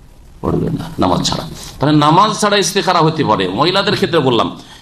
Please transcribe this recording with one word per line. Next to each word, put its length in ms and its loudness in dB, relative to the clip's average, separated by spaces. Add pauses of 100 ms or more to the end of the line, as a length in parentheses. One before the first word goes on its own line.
(400)
পড়বে 300 -2
না, 140 -6 (140)
নামাজ 240 0
ছাড়া। 220 -4 (360)
তাহলে 160 2
নামাজ 440 4
ছাড়া 160 2
ইস্তেখারা 420 0
হতে 260 2
পারে, 240 2
মহিলাদের 460 0
ক্ষেত্রে 240 0
বললাম। 400 0 (240)